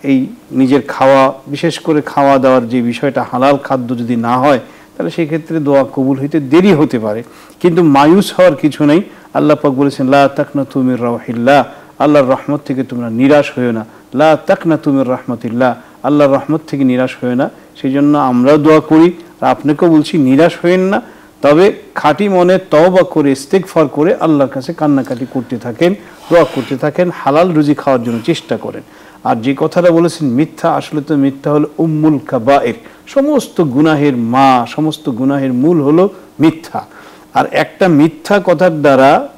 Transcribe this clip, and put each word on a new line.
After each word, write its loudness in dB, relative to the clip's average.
এই 0
নিজের 0
খাওয়া, 2
বিশেষ -6
করে -2
খাওয়া 2
দাওয়ার 2
যে -2
বিষয়টা, -4
হালাল 0
খাদ্য -6
যদি -4
না -2
হয়, 2
তাহলে -6
সেই -4
ক্ষেত্রে -6
দোয়া 2
কবুল -2
হইতে -4
দেরি 2
হতে 0
পারে। -6
কিন্তু 2
মায়ুস 4
হওয়ার 4
কিছু -2
নেই। 2
আল্লাহ 0
পাক -2
বলেছেন, -2
লা 4
তাকনাতু -4
মির -2
রাহিল্লাহ, 0
আল্লাহর 2
রহমত -4
থেকে -4
তোমরা -8
নিরাশ 0
হইও -2
না। -6
"লা 2
তাকনাতু -2
মির -2
রাহমাতিল্লাহ।" -4
আল্লাহর 2
রহমত -2
থেকে -4
নিরাশ 0
হইও -4
না। -2
সেই -4
জন্য 2
আমরাও 2
দোয়া 4
করি, 4
আর -2
আপনাকেও 0
বলছি 2
নিরাশ 2
হইয়েন 2
না। -2
তবে 4
খাঁটি -2
মনে 2
তওবা 2
করে, 0
ইস্তেগফার -2
করে 0
আল্লাহর 0
কাছে -10
কান্নাকাটি -2
করতে -8
থাকেন, -2
দোয়া 4
করতে -6
থাকেন, -4
হালাল -2
রুজি 2
খাওয়ার -2
জন্য -4
চেষ্টা -4
করেন। -12
আর -2
যে -2
কথাটা 0
বলেছেন 0
মিথ্যা, -2
আসলে -6
তো -4
মিথ্যা -2
হলো 0
উম্মুল 0
কাবায়ের, 0
সমস্ত -2
গুনাহের 0
মা, 2
সমস্ত -6
গুনাহের -2
মূল 2
হলো 2
মিথ্যা। -2
আর 0
একটা -2
মিথ্যা 2
কথার 0
দ্বারা 4